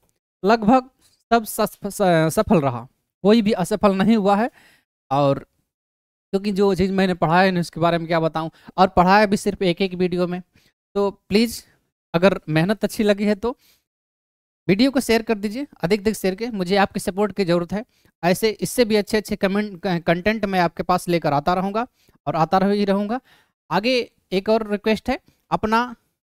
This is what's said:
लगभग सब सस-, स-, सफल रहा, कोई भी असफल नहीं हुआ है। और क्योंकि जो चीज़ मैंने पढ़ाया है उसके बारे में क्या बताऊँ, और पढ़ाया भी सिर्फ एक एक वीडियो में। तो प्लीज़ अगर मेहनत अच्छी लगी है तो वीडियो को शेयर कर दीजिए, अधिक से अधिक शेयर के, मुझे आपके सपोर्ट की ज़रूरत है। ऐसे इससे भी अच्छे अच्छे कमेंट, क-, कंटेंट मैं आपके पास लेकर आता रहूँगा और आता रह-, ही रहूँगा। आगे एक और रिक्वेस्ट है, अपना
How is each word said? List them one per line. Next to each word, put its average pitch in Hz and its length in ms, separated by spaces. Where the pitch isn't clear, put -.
लगभग 233 480
सब 226 140
सस-, - 420
स-, 170 460
सफल - 280
रहा, 123 260
कोई 220 180
भी 208 120
असफल 196 420
नहीं 208 200
हुआ 202 200
है। 233 140
और 139 280
क्योंकि 196 200
जो 196 220
चीज़ 185 180
मैंने 190 240
पढ़ाया 180 340
है 175 100
उसके 165 200
बारे 170 180
में 165 80
क्या 165 140
बताऊँ, 160 300
और 190 140
पढ़ाया 190 360
भी 196 100
सिर्फ 202 260
एक 175 200
एक 185 140
वीडियो 180 300
में। 180 140
तो 202 160
प्लीज़ 226 520
अगर 185 240
मेहनत 170 360
अच्छी 208 200
लगी 208 200
है 208 120
तो 233 200
वीडियो 220 220
को 262 100
शेयर 226 220
कर 226 140
दीजिए, 214 300
अधिक 196 180
से - 20
अधिक 202 140
शेयर 190 180
के, 226 160
मुझे 190 260
आपके 190 240
सपोर्ट 196 360
की 202 80
ज़रूरत 170 280
है। 208 120
ऐसे 214 300
इससे - 320
भी 214 120
अच्छे 208 200
अच्छे 214 200
कमेंट, 202 440
क-, 175 220
कंटेंट 196 420
मैं 190 160
आपके 170 220
पास 180 260
लेकर 165 240
आता 147 220
रहूँगा 196 320
और 147 100
आता 160 220
रह-, 196 140
ही 208 120
रहूँगा। 202 360
आगे 208 240
एक 190 160
और 220 220
रिक्वेस्ट 208 400
है, 277 80
अपना 226 440